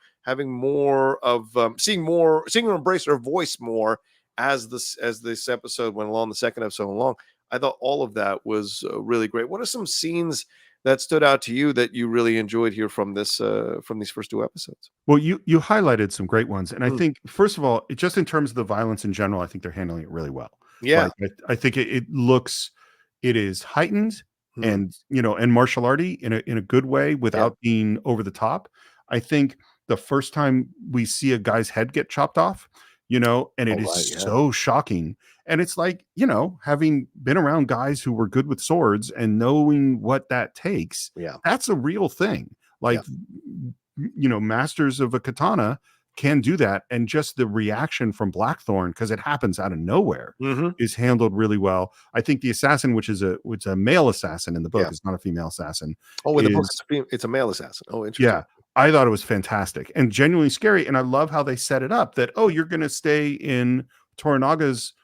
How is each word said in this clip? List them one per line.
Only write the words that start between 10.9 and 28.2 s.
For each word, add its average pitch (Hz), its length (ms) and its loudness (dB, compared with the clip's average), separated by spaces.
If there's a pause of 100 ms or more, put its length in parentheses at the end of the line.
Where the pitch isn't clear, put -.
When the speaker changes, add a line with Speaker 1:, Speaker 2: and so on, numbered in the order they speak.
Speaker 1:
stood 156 220 0
out 139 200 6
to 113 100 -6
you 143 200 2
that 120 200 2
you 117 140 -4
really 117 300 2
enjoyed 113 360 0
here 107 160 -2
from 101 240 -4
this, 104 280 -4
uh, 107 420 -2
from 110 160 -10
these 101 100 -8
first - 220 -12
two 107 120 -4
episodes? - 460 -12 (160)
Speaker 2:
Well, 147 120 8
you, 156 280 0
you 160 140 6
highlighted 143 540 2
some 98 140 -6
great 113 200 2
ones. 95 240 -6
And 127 120 -6
I 123 60 2
Speaker 1:
Mm. 131 80 -2
Speaker 2:
think, 156 200 0 (100)
first 202 300 2
of 147 80 -2
all, 123 240 2
it, 135 60 -6
just 180 220 -2
in 180 80 2
terms 147 260 -2
of 117 40 -18
the 123 80 -2
violence 107 420 -2
in 101 80 0
general, 98 280 0
I 85 60 -4
think 90 160 -14
they're 87 80 -10
handling 85 320 -8
it 73 60 -16
really 78 220 -6
well. 64 180 -12 (320)
Speaker 1:
Yeah. 151 220 4 (160)
Speaker 2:
Like, 98 120 -4 (180)
I, 127 40 0
I - 20 2
think 120 220 0
it, 127 120 -2
it 123 200 -4
looks, 127 640 2 (500)
it 127 140 2
is 98 280 -2
heightened 208 600 -2 (320)
Speaker 1:
Hmm. 113 80 -6
Speaker 2:
and, 101 340 0 (120)
you 131 120 0
know, 107 140 0
and 117 180 4
martial 120 320 4
arty 165 280 0
in 113 200 -6
a, 110 40 0 (100)
in 117 100 -4
a 104 40 -2
good 127 240 2
way 139 300 0
without 113 460 0
Speaker 1:
Yeah. 120 100 0
Speaker 2:
being 107 340 2
over 113 180 0